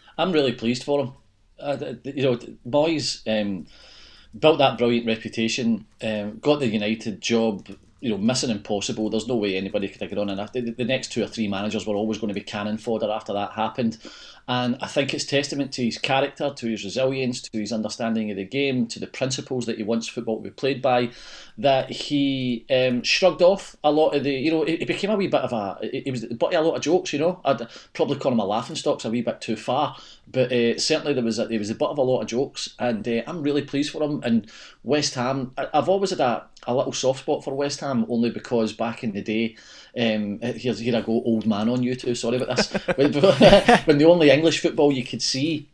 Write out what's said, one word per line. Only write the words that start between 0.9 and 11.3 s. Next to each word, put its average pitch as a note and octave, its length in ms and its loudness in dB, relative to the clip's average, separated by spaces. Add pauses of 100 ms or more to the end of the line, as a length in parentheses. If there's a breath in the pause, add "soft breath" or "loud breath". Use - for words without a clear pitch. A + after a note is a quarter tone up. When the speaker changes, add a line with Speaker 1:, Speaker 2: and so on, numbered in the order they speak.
Speaker 1:
him. C3 140 -4 (440)
Uh, C#3 200 -4
th-, C#3 260 -10
th-, C#3 140 -10
you C3 60 0
know, B2+ 120 4
th-, - 220 -14 (100)
Moyes, D3 580 0
um, G2+ 420 -2 (680 loud breath)
built D#3 200 6
that C3 200 4
brilliant A#2+ 300 2
reputation, A2+ 800 -2 (180)
um, G#2+ 360 -4
got D3 200 2
the C3+ 80 0
United G#2+ 540 -2
job, A2+ 480 0 (320)
you A#2+ 100 -2
know, G2+ 80 -2
mission B2+ 320 0
impossible. G#2 580 -2
There's G#2+ 180 -2
no B2 80 0
way G2+ 220 0
anybody G2 300 -4
could - 140 -12
have G2 120 -8
gone G2+ 160 -2
in. F#2+ 80 -6
The, A2+ 400 -6
the B2 80 -2
next B2+ 260 -2
two A2+ 120 -2
or F#2+ 40 -2
three A2 200 -4